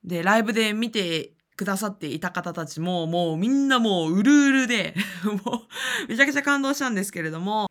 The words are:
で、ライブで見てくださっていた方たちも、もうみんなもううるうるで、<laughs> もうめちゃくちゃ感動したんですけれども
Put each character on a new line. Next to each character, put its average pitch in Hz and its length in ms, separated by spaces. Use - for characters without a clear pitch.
で、 170 180
ラ 202 160
イ 233 40
ブ 220 100
で 214 200
見 220 180
て 175 420
く - 100
だ 196 100
さ 208 120
っ 202 100
て 165 80
い 151 140
た 180 100
方 175 240
た 165 100
ち 151 160
も、 175 260
も 170 280
う - 20
み 185 120
ん 277 200
な 254 120
も 185 280
う 165 60
う 196 80
る 285 240
う 269 60
る 262 140
で、 214 280
<laughs> 190 320
も 233 220
う - 20
め 226 80
ち 262 60
ゃ - 20
く 285 80
ち 269 60
ゃ 277 40
感 285 200
動 269 100
し 285 60
た 277 100
ん 233 60
で 190 100
す 196 80
け 175 80
れ 160 100
ど 160 80
も 208 320